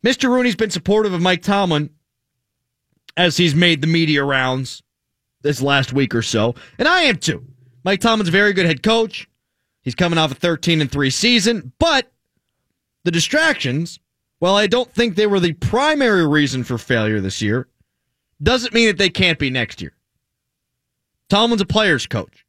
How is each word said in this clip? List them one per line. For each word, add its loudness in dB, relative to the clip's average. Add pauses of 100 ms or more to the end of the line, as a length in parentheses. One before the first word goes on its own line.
Mister 0
Rooney's 2
been -2
supportive 0
of -2
Mike 0
Tomlin 0 (1300)
as 0
he's 2
made 2
the -2
media 2
rounds -2 (580)
this -2
last 0
week 0
or 0
so, -2 (220)
and 0
I 2
am 0
too. -6 (380)
Mike 0
Tomlin's 0
a 0
very 2
good 0
head -2
coach. -2 (520)
He's -8
coming 0
off 0
a -8
thirteen -2
and -4
three -2
season, 0
but 0 (920)
the -2
distractions, -2 (400)
while 2
I 2
don't -2
think -2
they 2
were 2
the 0
primary 2
reason 0
for -4
failure 0
this -6
year, -2 (760)
doesn't 0
mean 4
that 0
they 2
can't 0
be -2
next -6
year. -12 (1400)
Tomlin's 2
a 0
player's 0
coach. -8